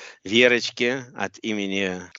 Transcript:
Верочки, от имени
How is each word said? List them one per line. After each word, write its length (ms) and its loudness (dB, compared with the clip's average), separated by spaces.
Верочки, 840 2
от 280 -8
имени 580 -4